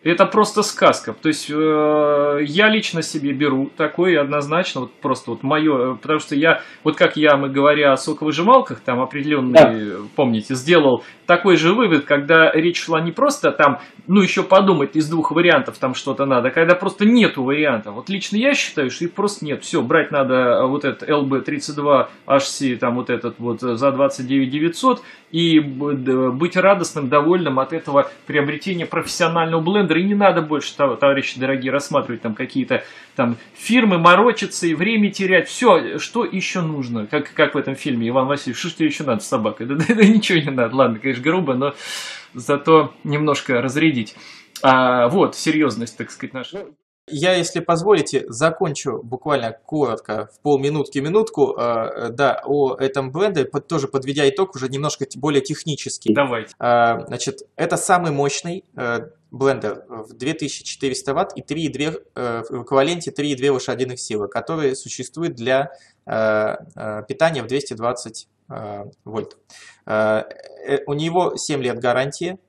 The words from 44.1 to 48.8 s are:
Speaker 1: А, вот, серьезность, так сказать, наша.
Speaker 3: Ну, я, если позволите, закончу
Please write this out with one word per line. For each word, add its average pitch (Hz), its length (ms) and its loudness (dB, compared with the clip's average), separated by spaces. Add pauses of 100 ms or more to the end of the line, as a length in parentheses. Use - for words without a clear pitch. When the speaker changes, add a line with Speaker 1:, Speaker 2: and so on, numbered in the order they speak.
Speaker 1:
А, 127 460 4
вот, - 280 2
серьезность, 147 600 -2
так - 140 -10
сказать, - 240 -16
наша. 131 240 -12
Speaker 3:
Ну, 190 160 -16 (320)
я, 165 280 0
если 170 260 -2
позволите, 165 680 0
закончу 139 760 -4